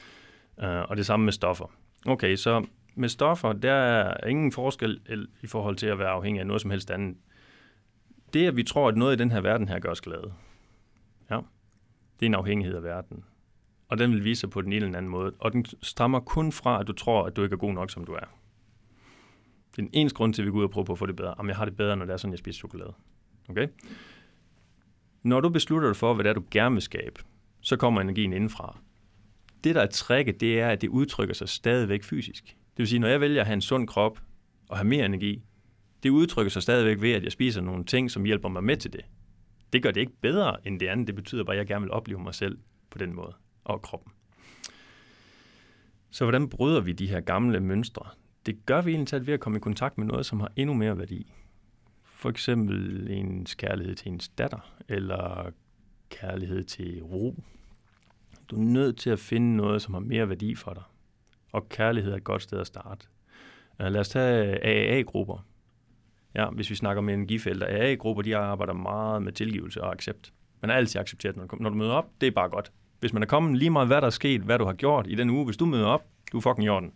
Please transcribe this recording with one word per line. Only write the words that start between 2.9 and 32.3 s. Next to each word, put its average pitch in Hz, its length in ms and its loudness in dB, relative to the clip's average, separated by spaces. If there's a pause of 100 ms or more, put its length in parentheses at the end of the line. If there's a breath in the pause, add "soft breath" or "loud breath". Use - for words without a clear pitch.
med 123 140 0
stoffer, 143 440 0
der 120 200 2
er 113 540 2
ingen 139 240 2
forskel 120 540 -4
el-, 107 220 -8 (140)
i 113 60 -14
forhold 104 280 -2
til 107 120 -4
at 101 120 0
være 95 100 0
afhængig 95 300 -2
af 92 80 -4
noget 104 140 0
som 98 100 -4
helst 95 200 -4
andet. 92 260 -4 (1160 soft breath)
Det, 165 140 6
at 147 80 2
vi 120 80 2
tror, 139 260 4
at 110 80 2
noget 127 180 4
i 113 40 -2
den 120 120 4
her 107 100 2
verden 104 260 2
her 90 120 -4
gør 87 100 -4
os 85 120 -6
glade, 90 320 -10 (960 soft breath)
ja, 104 40 -2 (840)
det 110 60 2
er 113 40 4
en 110 40 4
afhængighed 95 420 0
af 85 80 -8
verden. 87 400 -8 (640)
Og 123 80 -2
den 120 140 4
vil 107 120 2
vise 113 160 0
sig 101 100 -6
på 98 120 -4
den 95 120 -2
ene 104 120 0
eller 92 120 -4
anden 90 140 -6
måde. 92 280 -4
Og 113 140 -2
den 120 120 2 (160)
stammer 127 380 2
kun 156 320 0
fra, 120 300 0
at 101 60 -4
du 107 60 -6
tror, 110 320 4
at 90 100 -6
du 101 80 0
ikke 101 100 0
er 95 40 -4
god 101 160 -2
nok, 92 180 -4
som 87 140 -10
du 80 80 -12
er. 80 60 -8 (1500 soft breath)
Det - 60 -10
er - 40 -4
den - 120 -4
eneste 151 240 4
grund 113 160 4
til, 113 80 0
at 101 40 0
vi 101 60 0
går 101 80 0
ud 104 40 4
og 98 80 2
prøver 101 140 -2
på 92 60 -4
at 87 80 -4
få 98 60 0
det 95 100 -4
bedre. 90 220 -6
Jamen, 104 120 -6
jeg 95 80 -4
har 107 80 -2
det 101 120 -6
bedre, 104 200 2
når 90 80 -4
det 92 80 -4
er 92 40 -4
sådan, 98 140 -6
jeg 87 80 -8
spiser - 200 -10
chokolade. - 340 -14 (560)
Okay? 104 180 -2 (1600 loud breath)
Når 123 180 4
du 170 80 4
beslutter 156 400 2
dig 101 60 2
for, 117 180 2
hvad 107 100 0
det 104 60 4
er, 107 40 4
du 101 180 -2
gerne 117 240 4
vil 95 60 0
skabe, - 400 -10 (400)
så - 160 0
kommer 117 240 4
energien 95 320 0
indenfra. - 440 -4 (840)
Det, 165 120 4
der 151 60 6
er 101 60 4
tricket, 120 520 2
det 113 200 4
er, 117 100 4
at 107 120 2
det 110 60 0
udtrykker 127 480 0
sig - 140 -8
stadigvæk 113 540 2
fysisk. - 420 -6